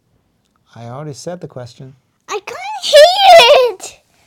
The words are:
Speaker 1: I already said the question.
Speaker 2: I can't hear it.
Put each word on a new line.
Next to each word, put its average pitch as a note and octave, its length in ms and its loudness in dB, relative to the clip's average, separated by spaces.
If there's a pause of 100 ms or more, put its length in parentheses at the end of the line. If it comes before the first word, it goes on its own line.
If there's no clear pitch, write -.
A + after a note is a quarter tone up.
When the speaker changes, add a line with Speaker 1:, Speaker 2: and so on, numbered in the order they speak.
(760)
Speaker 1:
I A#2 120 -18
already C#3+ 260 -16
said F3 260 -16
the D#3+ 60 -16
question. C3 480 -20 (340)
Speaker 2:
I G#4 160 -12
can't F5+ 400 -16
hear D5+ 920 4
it. - 260 -20 (260)